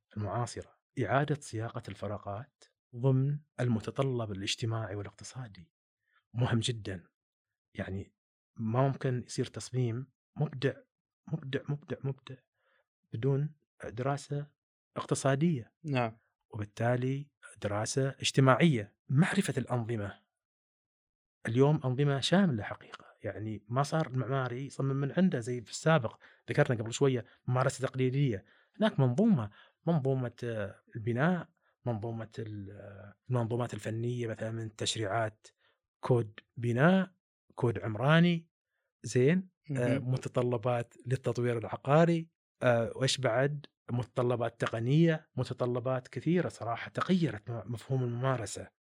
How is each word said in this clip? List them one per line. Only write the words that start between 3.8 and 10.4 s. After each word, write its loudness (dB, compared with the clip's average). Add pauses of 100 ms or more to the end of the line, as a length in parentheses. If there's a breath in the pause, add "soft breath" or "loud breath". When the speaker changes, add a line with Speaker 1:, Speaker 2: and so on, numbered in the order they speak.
Speaker 1:
الاجتماعي -4
والاقتصادي -12 (640)
مهم 2
جدًا، -6 (720)
يعني، -8 (440)
ما 0
ممكن -2
يصير -4
تصميم -4 (300)
مبدع، -2 (600)